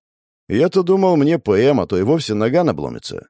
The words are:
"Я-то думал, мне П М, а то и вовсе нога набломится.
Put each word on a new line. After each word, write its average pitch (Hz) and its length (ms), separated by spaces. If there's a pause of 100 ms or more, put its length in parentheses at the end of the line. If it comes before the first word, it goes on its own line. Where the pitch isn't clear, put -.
(480)
"Я-то 165 340
думал, 185 340
мне 151 220
П 104 240
М, 135 180
а 82 60
то 95 120
и 92 40
вовсе 135 300
нога 113 320
набломится. 67 640